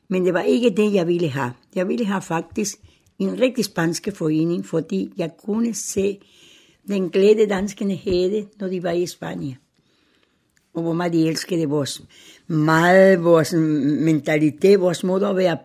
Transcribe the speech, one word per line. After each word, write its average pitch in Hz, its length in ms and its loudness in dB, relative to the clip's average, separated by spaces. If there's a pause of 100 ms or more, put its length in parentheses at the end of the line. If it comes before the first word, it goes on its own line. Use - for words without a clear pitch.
men 185 180 -2
det 180 80 2
var 175 80 -2
ikke 247 280 2
det, 208 240 2
jeg 175 140 0
ville 175 220 0
have. 127 220 -4 (240)
Jeg 185 120 -2
ville 233 180 -4
have 196 160 -2
faktisk 165 560 -6 (420)
en 190 220 -4
rigtig 247 240 0
spansk 165 480 -4
forening, 165 520 -2
fordi 175 520 -4
jeg 170 140 -6 (140)
kunne 226 280 -4
se 196 460 -4 (680)
den 190 220 -2
glæde, 208 400 4
danskerne 196 460 -4
havde, 185 500 -2 (140)
når 196 80 -8
de 185 160 -6
var 175 80 -4
i 175 140 -2
Spanien. 165 500 -10 (1200)
Og 165 80 -6
hvor 165 120 -2
meget 170 200 -2
de 160 140 2
elskede 165 380 -4
vores 143 360 -4 (460)
mad, 175 720 6
vores 165 360 4
mentalitet, 156 1300 2
vores 180 240 0
måde 190 240 0
at 196 80 -2
være 180 300 0